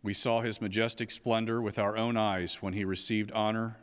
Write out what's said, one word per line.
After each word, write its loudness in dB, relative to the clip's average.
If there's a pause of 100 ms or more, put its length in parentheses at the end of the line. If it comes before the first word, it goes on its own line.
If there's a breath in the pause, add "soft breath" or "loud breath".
We -2
saw 4
his -2
majestic 0
splendor 0
with -2
our 2
own 0
eyes 0
when -2
he -2
received 0
honor 0